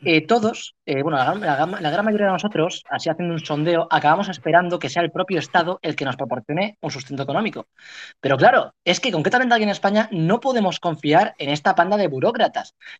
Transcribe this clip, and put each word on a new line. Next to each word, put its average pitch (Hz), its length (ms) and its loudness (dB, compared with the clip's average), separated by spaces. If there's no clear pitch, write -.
eh, 156 220 4
todos, 226 480 0
eh, 139 180 -2
bueno, 156 160 -2
la 123 60 2
gran, 175 160 0
la 185 160 0
gama-, 165 240 -2
la 151 100 -2
gran 185 140 0
mayoría 208 220 0
de 190 60 2
nosotros, 175 580 -2
así - 180 -4
haciendo 170 260 -4
un 160 100 -6
sondeo, 156 460 0
acabamos 160 380 2
esperando 175 500 0
que 143 120 -6
sea 175 120 -2
el 165 100 -2
propio 185 260 -2
Estado 170 440 -2
el 151 140 -4
que 151 80 -6
nos 131 120 -4
proporcione 147 640 -6
un 156 100 -8
sustento 139 320 -8
económico. 139 460 -4
Pero 135 160 2
claro, 214 380 4
es 175 160 0
que 247 120 -2
concretamente 233 420 2
aquí 220 100 4
en 208 60 2
España 208 420 0
no 180 280 2
podemos 214 400 0
confiar 165 580 2
en 143 120 -4
esta 180 240 0
panda 180 220 2
de 202 120 2
burócratas, 160 640 -2